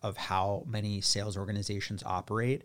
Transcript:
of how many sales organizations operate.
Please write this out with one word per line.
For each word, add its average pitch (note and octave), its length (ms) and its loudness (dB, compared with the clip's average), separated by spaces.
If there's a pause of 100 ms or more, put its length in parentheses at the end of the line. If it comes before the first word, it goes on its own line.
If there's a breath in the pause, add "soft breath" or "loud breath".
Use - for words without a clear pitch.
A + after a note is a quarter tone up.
of G2+ 120 0
how G2 520 2
many G#2 320 0
sales G2+ 360 2
organizations G2+ 720 -2
operate. G#2+ 580 0